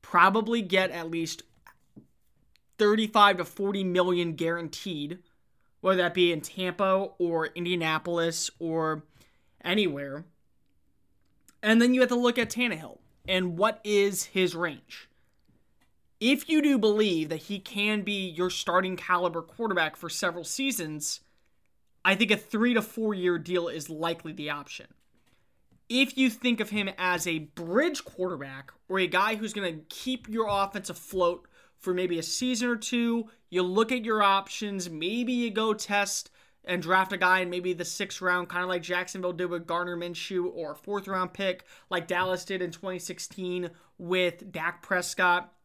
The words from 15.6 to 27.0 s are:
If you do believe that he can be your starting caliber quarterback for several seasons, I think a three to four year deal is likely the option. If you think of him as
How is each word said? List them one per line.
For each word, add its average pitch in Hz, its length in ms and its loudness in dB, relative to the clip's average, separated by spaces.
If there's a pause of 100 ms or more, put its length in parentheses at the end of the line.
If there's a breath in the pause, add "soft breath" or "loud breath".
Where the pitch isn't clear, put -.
If 269 300 2
you 311 140 4
do 277 160 4
believe 208 500 2
that 160 80 -4
he 202 220 -8
can 208 420 -2
be 196 300 -4
your 170 180 -2
starting 185 480 0
caliber 175 460 0
quarterback 175 540 -2
for 170 120 -12
several 170 360 -4
seasons, 160 760 -6 (840)
I 190 120 4
think 202 160 2
a 208 80 6
three 226 340 0
to 233 80 4
four 220 320 -4
year 180 240 0
deal 170 320 -2
is 151 220 -10
likely 165 420 -6
the 151 160 -8
option. 147 380 -10 (1040)
If 262 260 2
you 262 140 4
think 233 300 -2
of 214 100 -2
him 202 260 -2
as 180 300 -2